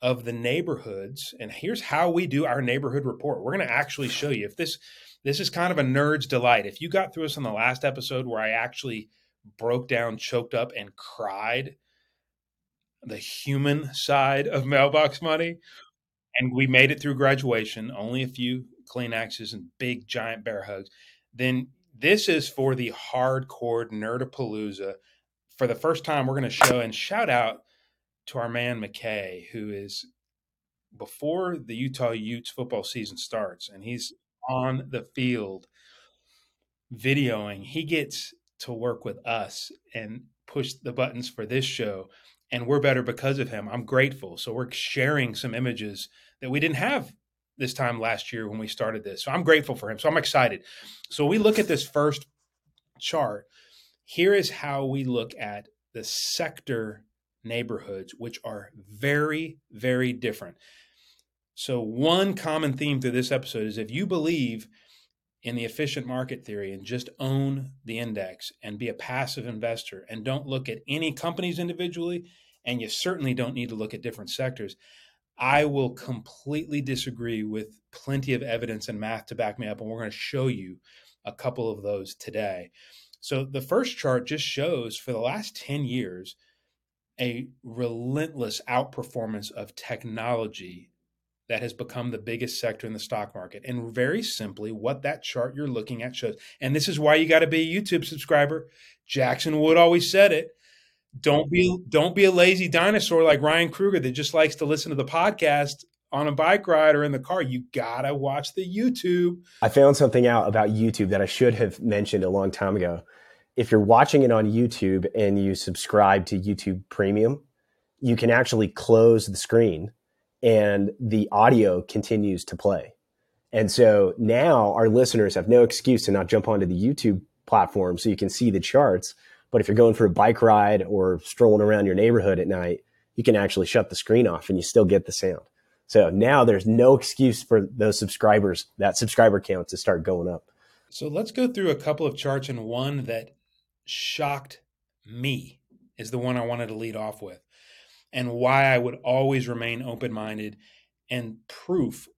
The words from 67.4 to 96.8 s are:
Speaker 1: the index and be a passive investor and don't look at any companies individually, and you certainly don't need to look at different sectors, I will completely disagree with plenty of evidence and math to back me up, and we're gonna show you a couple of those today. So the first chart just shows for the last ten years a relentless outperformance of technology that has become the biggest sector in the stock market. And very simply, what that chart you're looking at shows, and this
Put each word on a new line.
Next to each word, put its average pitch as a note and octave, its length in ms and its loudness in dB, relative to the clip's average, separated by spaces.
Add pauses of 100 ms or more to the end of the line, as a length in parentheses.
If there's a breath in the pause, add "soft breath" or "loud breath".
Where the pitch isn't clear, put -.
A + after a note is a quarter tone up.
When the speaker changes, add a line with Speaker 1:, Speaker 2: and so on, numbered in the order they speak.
Speaker 1:
the A2+ 140 -8
index G#2 540 -10 (100)
and G#2 160 -14
be A#2+ 100 -8
a - 60 -8
passive B2+ 520 -8
investor A2+ 640 -10
and A2 160 -14
don't C#3 220 -6
look C3 220 -8
at A2 200 -12
any D#3 240 -4
companies F3 460 -6
individually, F3 640 -8 (400 soft breath)
and B2 160 -4
you G#2+ 80 -8
certainly D3 460 -4
don't B2 200 -4
need A#2+ 140 -8
to A2+ 60 -12
look G#2+ 180 -8
at G#2+ 100 -14
different G#2+ 280 -12
sectors, C3 460 -8 (600 soft breath)
I C#3 280 2
will C#3 260 -2
completely D3 920 -8
disagree A#2 640 -6
with G#2+ 340 -10 (140)
plenty C3+ 440 -6
of A#2 80 -4
evidence A2+ 460 -6
and G#2+ 120 -10
math A2 260 -8
to - 80 -16
back G#2+ 240 -6
me A#2 80 -8
up, G#2+ 140 -10
and A2 100 -10
we're A2+ 80 -10
gonna G#2+ 140 -10
show C3 340 -6
you F#2 320 -6 (460 soft breath)
a G2+ 80 -12
couple B2 380 -6
of G#2 120 -10
those G2 320 -6
today. F#2+ 560 -8 (500 soft breath)
So C3+ 240 -6
the C3+ 160 -8
first A3+ 380 -2
chart B2+ 280 0
just D3 180 -6
shows C3+ 520 -4
for - 160 -10
the A2+ 60 -4
last D3+ 380 -6
ten C#3+ 280 -6
years F#2+ 520 -8 (840)
a B2 280 -6 (140)
relentless B2 1080 -6
outperformance A#2+ 840 -6
of G#2 240 -14
technology A2 1160 -8 (580)
that A2+ 140 -4
has A#2 100 -8
become A#2+ 380 -10
the A2+ 80 -8
biggest A#2 420 -8
sector A2+ 260 -6
in A2 60 -10
the G#2+ 60 -12
stock G#2 360 -10
market. F#2+ 320 -16
And A#2 280 -8
very C#3+ 280 -2
simply, G#2+ 500 -8
what B2 300 -6
that C#3+ 200 -6
chart C3 320 -6
you're D3 120 -8
looking A#2 360 -6
at B2 140 -10
shows, A2 200 -6 (240 loud breath)
and C3+ 140 0
this D3+ 140 0